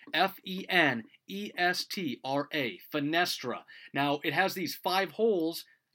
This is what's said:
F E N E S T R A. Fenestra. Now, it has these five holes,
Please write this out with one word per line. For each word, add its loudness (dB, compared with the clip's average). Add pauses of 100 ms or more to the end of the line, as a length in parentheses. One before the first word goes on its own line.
(140)
F 2
E -8
N 2 (240)
E -8
S 2
T -4
R 0
A. -2 (120)
Fenestra. 0 (340)
Now, 2
it 0
has 2
these -4
five 0
holes, 0 (300)